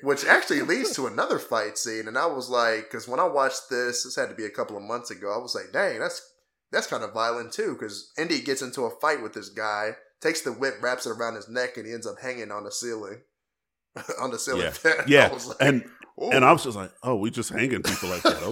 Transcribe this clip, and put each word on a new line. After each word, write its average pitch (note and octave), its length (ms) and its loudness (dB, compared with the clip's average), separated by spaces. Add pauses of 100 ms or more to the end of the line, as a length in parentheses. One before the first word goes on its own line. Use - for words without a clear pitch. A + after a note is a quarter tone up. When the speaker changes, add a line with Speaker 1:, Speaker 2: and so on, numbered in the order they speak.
Speaker 1:
which C#3 220 2
actually E3+ 380 6
leads G#3+ 320 0
to B2+ 120 0
another A#2 320 0
fight G#2+ 380 -2
scene, A2 320 -4
and A#2 80 -2
I D3+ 80 2
was C3 240 -2
like, A2+ 400 2
'cause A2+ 180 -8
when B2+ 120 0
I F3+ 60 6
watched C3+ 440 0
this, B2 340 0
this B2+ 140 -10
had B2+ 100 0
to G2+ 80 -10
be A2 80 -8
a G#2 60 -4
couple G#2+ 260 -6
of G2+ 80 -10
months A#2 260 -6
ago, G2+ 240 -6
I A2 40 -2
was A#2+ 180 -4
like, F#2+ 160 -8
"Dang, D3 280 0
that's, F3 220 -4 (480)
that's - 180 0
kinda A2+ 200 -4
violent A#2 460 -2
too," F#3 240 -2
'cause G#2 400 -10
Indy D#3 240 0
gets C3+ 200 -2
into B2+ 220 -4
a A2+ 60 0 (100)
fight D3 240 0
with G#2+ 100 -8
this G2+ 140 -10
guy, G#2+ 480 -4 (240)
takes D#3+ 220 0
the C3 100 -4
whip, B2 300 -2
wraps B2 240 -2
it A#2+ 60 -4
around A2+ 240 -4
his G2+ 120 -12
neck, B2 300 -4
and G#2+ 100 -10
he A#2 60 -10
ends A2+ 120 -8
up G2+ 140 -10
hanging B2 320 -8
on G#2 140 -8
the G#2 80 -12
ceiling. A2 480 -8 (760)
<laughs> - 240 -8
On B2+ 120 -4
the A2+ 80 -6
ceiling B2 240 -2
Speaker 2:
Yeah. E2 80 0
Speaker 1:
fan. D#3+ 280 2
<laughs> B2+ 80 -4
Speaker 2:
Yeah. C3+ 220 10
Speaker 1:
I - 40 -6
was B2 140 -8
like, A#2 140 -10
Speaker 2:
And, C3+ 240 6 (360)
Speaker 1:
"Ooh." F#3 100 0
Speaker 2:
and C3 120 8
I C3+ 80 12
was D#3+ 120 6
just A#2 120 -4
like, F#2+ 160 -8 (100)
"Oh, B2 140 0
we G#2+ 160 0
just A#2 180 -4
hanging A2 320 0
people - 280 -2
like F2+ 140 -2
that. - 280 4